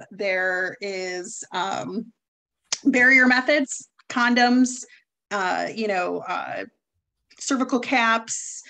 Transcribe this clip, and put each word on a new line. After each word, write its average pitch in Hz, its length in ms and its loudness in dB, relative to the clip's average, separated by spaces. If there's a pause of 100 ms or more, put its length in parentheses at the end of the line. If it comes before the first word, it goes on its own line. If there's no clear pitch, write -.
(100)
there 185 720 -2
is, 185 720 -8
um, 180 580 -6 (720)
barrier 254 420 6
methods, 262 640 2 (200)
condoms, 247 760 2 (460)
uh, 180 420 -2
you 214 140 -4
know, 180 400 -2
uh, 175 380 -6 (720)
cervical 262 400 -2
caps, 226 920 -2